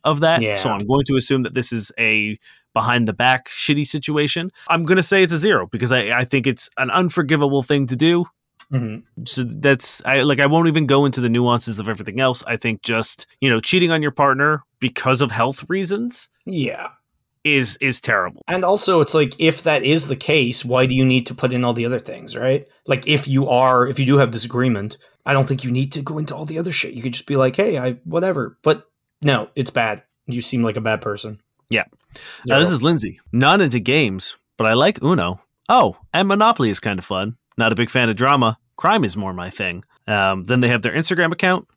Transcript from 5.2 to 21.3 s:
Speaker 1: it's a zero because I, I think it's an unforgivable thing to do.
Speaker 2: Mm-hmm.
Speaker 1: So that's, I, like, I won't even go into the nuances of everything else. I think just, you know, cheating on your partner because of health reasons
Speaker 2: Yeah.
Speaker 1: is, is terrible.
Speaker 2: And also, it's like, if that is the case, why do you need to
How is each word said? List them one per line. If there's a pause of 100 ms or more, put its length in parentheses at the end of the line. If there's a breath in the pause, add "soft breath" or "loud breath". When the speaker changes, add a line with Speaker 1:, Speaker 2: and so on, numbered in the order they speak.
Speaker 1:
it's
a
zero
because
I,
I
think
it's
an
unforgivable
thing
to
do. (460)
Speaker 2:
Mm-hmm.
Speaker 1:
So
that's,
I,
like,
I
won't
even
go
into
the
nuances
of
everything
else.
I
think
just, (140)
you
know,
cheating
on
your
partner (160)
because
of
health
reasons (160)
Speaker 2:
Yeah. (560)
Speaker 1:
is,
is
terrible.
Speaker 2:
And
also,
it's
like,
if
that
is
the
case,
why
do
you
need
to